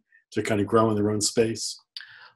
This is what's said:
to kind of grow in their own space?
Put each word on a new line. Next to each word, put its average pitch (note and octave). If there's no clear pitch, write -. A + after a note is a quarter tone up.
to G#2+
kind G#2+
of G2
grow A2+
in G#2+
their G#2
own G#2+
space? A2+